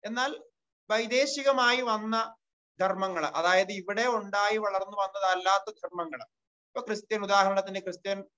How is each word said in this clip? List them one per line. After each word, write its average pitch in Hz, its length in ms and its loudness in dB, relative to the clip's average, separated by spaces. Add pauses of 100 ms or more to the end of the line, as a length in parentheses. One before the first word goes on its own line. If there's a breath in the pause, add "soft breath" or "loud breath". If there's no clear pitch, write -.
എന്നാൽ 254 380 -4 (480)
വൈദേശികമായി 254 880 2
വന്ന 226 540 -2 (460)
ധർമ്മങ്ങൾ, 185 460 0
അതായത് 185 460 2
ഇവിടെ 196 340 -2
ഉണ്ടായി 208 500 0
വളർന്നു 196 400 -4
വന്നതല്ലാത്ത 196 760 0
ധർമ്മങ്ങൾ, 160 480 -8
ഇപ്പൊ - 580 -14
ക്രിസ്ത്യൻ, 214 420 -4
ഉദാഹരണത്തിന് 196 560 2
ക്രിസ്ത്യൻ 196 460 -6 (140)